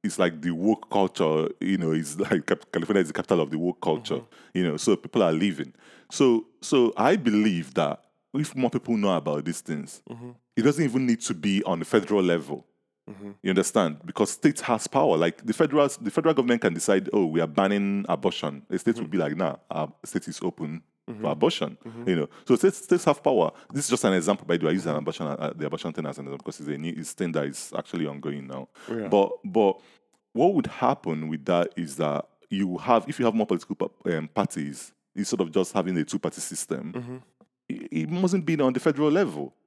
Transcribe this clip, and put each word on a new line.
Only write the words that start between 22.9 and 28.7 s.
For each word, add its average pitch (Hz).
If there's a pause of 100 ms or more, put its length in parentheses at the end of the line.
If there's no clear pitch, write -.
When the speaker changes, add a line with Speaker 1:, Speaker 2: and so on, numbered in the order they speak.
Speaker 1:
have 147
power. 101 (200)
This 139
is -
just 123
an 95
example, 92
by 85
the 82
way. 78
I 87
use 90
an 76
Speaker 2:
Mm-hmm. 76
Speaker 1:
abortion, 78
uh, 71
the 76
abortion 78
thing 78
as 71
an 71
example 69
because -
it's 73
a 73
new, 80
it's -
thing 87
that 78
is -
actually 82
ongoing 71
now. 67 (240)